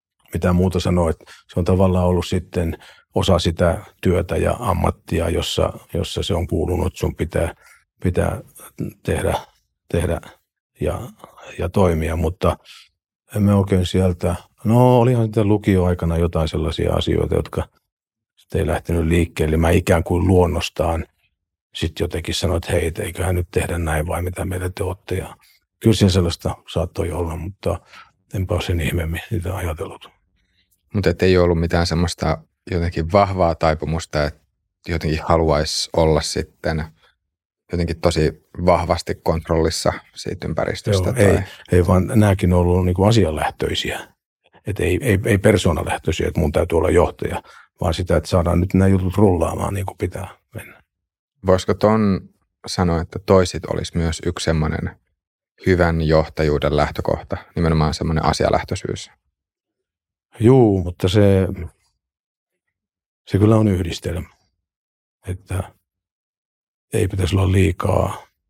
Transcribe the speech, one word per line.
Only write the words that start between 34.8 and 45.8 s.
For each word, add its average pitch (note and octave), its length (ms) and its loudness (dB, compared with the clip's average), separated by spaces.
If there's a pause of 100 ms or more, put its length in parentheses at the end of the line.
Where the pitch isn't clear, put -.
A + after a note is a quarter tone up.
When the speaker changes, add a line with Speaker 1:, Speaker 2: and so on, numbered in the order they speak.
Speaker 2:
jotenkin D#2+ 340 -2
haluaisi D#2 680 0
olla D#2 280 2
sitten D#2+ 640 -6 (880)
jotenkin E2+ 280 -4
tosi D#2+ 480 0 (180)
vahvasti F2 480 0
kontrollissa E2 800 -2 (220)
siitä - 340 -10
ympäristöstä F#2 600 -2
Speaker 1:
Joo, - 40 -2
Speaker 2:
tai A2 120 2
Speaker 1:
ei, F#2+ 140 4 (340)
ei F2 140 6
vaan F#2 280 2
nääkin G2 380 4
on F2+ 60 4
ollut F2 260 2
niinku F2+ 200 2
asialähtöisiä. D#2+ 960 0 (680)
Et G2 140 -6
ei, F2 200 0
ei, G2+ 240 2
ei G2+ 140 2
persoonalähtöisiä, - 880 0